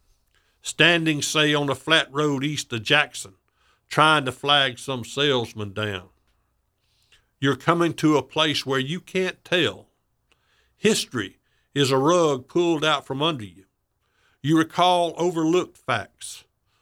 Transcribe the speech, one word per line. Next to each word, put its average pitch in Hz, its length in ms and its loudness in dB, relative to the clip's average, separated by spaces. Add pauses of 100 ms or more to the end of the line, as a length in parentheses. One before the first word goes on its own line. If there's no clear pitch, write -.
(640)
Standing, 160 600 2
say, 151 320 0
on 147 160 0
a 131 40 0
flat 156 360 0
road 143 320 -2
east 147 300 -6
of 113 100 -6
Jackson, 143 520 0 (540)
trying 151 360 4
to 127 80 -4
flag 139 460 0
some 127 260 -8
salesman 117 680 -2
down. 98 360 -8 (1300)
You're 135 180 0
coming 170 380 0
to 156 220 2
a 131 60 0
place 156 440 -2
where 135 120 -2
you 147 220 -6
can't 185 440 -8
tell. 139 440 -2 (880)
History 123 640 -2 (360)
is 139 160 0
a 135 80 2
rug 147 500 2
pulled 170 360 0
out 151 220 -2
from 135 160 -6
under 151 220 -4
you. 90 200 -20 (760)
You 160 160 2
recall 175 580 2
overlooked 165 600 0
facts. - 680 -8 (380)